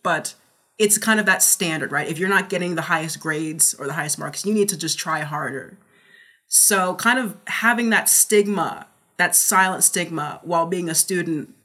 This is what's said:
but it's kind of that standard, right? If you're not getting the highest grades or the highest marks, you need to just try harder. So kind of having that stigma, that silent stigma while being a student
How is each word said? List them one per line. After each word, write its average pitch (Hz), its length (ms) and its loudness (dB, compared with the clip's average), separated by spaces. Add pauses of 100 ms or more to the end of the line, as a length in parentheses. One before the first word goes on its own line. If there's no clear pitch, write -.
but 160 320 -2 (420)
it's 214 220 2
kind 220 200 2
of 202 60 -2
that 190 160 2
standard, 160 500 0
right? 147 160 -2
If 156 120 -6
you're 185 100 -2
not 190 200 2
getting 180 260 -2
the 160 80 -2
highest 160 360 -4
grades 156 540 -2
or 143 140 -8
the 143 60 -6
highest 151 260 -4
marks, 147 260 -10
you 208 80 0
need 202 160 2
to 170 80 -6
just 156 220 -4
try 160 220 -4
harder. 147 580 -8 (680)
So 185 460 4
kind 240 240 2
of 226 180 -2 (120)
having 233 420 2
that 196 180 2
stigma, 202 800 2 (320)
that 180 180 2
silent 185 480 2
stigma 160 580 -2
while 165 240 0
being 175 240 -4
a 156 60 -4
student 170 580 -2 (100)